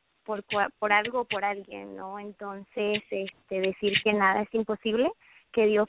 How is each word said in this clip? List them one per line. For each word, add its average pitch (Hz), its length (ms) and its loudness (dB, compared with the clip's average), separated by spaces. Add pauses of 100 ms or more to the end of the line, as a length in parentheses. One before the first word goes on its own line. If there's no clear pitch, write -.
(240)
por 208 200 -6
cua-, 202 340 0
por 208 140 0
algo, 233 320 2
por 196 200 -4
alguien, 202 520 -8
¿no? 190 220 -10
Entonces, 208 920 -6
este, 190 500 -6
decir 190 420 0
que 214 100 2
nada 202 300 4
es 208 120 -6
imposible, 226 560 0 (420)
que 220 140 4
Dios 208 220 4